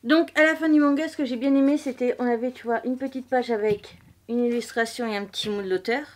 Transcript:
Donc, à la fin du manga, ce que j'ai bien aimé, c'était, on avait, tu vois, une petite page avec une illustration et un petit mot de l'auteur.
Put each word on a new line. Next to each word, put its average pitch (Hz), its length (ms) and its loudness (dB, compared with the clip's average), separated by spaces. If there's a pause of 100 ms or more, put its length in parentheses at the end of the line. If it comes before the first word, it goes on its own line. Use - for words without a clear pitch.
Donc, 311 340 2
à 311 80 6
la 311 120 4
fin 320 140 0
du 302 100 6
manga, 285 260 2
ce 320 120 -10
que 294 80 -2
j'ai 240 100 -4
bien 269 180 2
aimé, 277 220 4
c'était, 254 420 -2
on 247 80 -2
avait, 240 240 0
tu - 140 -18
vois, 226 220 -2
une 254 100 -4
petite 262 320 -8
page 247 220 0
avec 208 480 -2 (300)
une 240 140 0
illustration 233 640 -2
et 208 120 -4
un 202 80 -6
petit 214 240 -8
mot 202 100 -4
de 190 80 -6
l'auteur. 226 480 -2